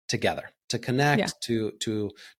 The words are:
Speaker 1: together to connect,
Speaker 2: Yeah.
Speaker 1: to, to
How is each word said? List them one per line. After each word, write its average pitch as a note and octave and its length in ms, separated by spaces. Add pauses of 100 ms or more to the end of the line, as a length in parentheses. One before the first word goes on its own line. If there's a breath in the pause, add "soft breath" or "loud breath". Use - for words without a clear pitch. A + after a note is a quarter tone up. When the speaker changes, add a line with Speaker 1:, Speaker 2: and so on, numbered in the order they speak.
Speaker 1:
together F#2+ 420 (180)
to A#2 120
connect, C#3+ 400
Speaker 2:
Yeah. - 60 (160)
Speaker 1:
to, A2 280 (100)
to G#2+ 300 (300 loud breath)